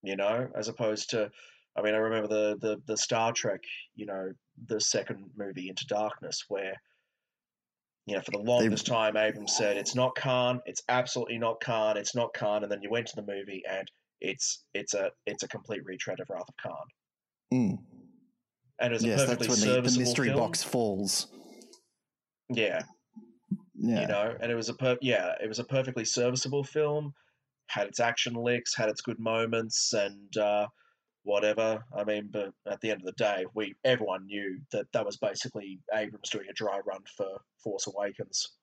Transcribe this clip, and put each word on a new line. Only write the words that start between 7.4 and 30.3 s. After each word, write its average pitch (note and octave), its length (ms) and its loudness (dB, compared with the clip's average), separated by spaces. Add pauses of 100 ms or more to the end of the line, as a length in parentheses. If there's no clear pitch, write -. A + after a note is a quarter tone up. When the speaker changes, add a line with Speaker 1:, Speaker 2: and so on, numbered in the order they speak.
Speaker 1:
you G#2 80 -4
know, F#2+ 60 -2
for - 120 -10
the G#2 60 -4
Speaker 2:
They G2+ 60 -6
Speaker 1:
longest A2+ 420 4
time, A2 300 2
Abrams G#2+ 400 0
said, G2+ 220 2
"It's G2+ 160 -4
not B2+ 200 2
Khan, B2+ 520 2
it's - 240 -8
absolutely B2 480 0
not A2+ 220 0
Khan, A2 360 2
it's G2+ 180 -4
not A#2+ 200 0
Khan," G#2 280 0
and G2+ 80 -4
then G2+ 120 -4
you G2+ 80 -6
went A#2 180 0
to - 80 -10
the A2 60 -8
movie G2+ 460 -8
and F#2+ 220 -4 (300)
it's, - 420 -4 (120)
it's G2 200 -4
a, G2 160 0 (160)
it's G#2 160 -6
a G2 60 -8
complete G2+ 360 -8
retread F#2 360 -6
of F#2 100 -8
Wrath F2+ 180 -6
of - 140 -20
Khan. D#2 240 -8 (680)
Speaker 2:
Mm. A#2 260 4 (1000)
Speaker 1:
And A#2+ 140 2
it - 20 0
was A2 100 2
a A#2 40 4
Speaker 2:
Yes, C#3 160 4
Speaker 1:
perfectly A#2+ 240 0
Speaker 2:
that's A#2+ 120 4
when G#2 80 4
the, B2+ 60 6
the - 20 6 (120)
Speaker 1:
serviceable B2 160 4
Speaker 2:
mystery A#2+ 240 2
Speaker 1:
film. C3+ 100 4
Speaker 2:
box G#2 240 2
falls. G2+ 640 0 (1200)
Speaker 1:
Yeah. G2+ 320 2 (920)
Speaker 2:
Yeah. A2 260 2
Speaker 1:
You - 40 0
know, G#2 340 2
and A#2 120 0
it - 20 2
was A2 140 -2
a A#2+ 60 -4
per-, B2 280 2
yeah, G#2 300 2 (100)
it A2 60 -2
was A2 100 -4
a A#2+ 60 -2
perfectly B2+ 400 0
serviceable B2+ 580 2
film, D3 500 0 (540)
had G2+ 200 -2
its - 140 -4
action A#2 340 2
licks, A#2+ 420 0
had A2 120 2
its G#2+ 120 0
good A2+ 180 -4
moments, A2+ 760 0
and, G2+ 420 0